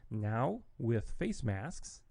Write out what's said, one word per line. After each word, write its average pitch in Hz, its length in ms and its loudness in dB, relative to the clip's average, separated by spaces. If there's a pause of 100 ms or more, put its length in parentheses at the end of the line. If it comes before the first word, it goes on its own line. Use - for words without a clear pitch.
(100)
now 113 520 2 (160)
with 113 400 2
face 202 240 -2
masks 107 580 -4 (100)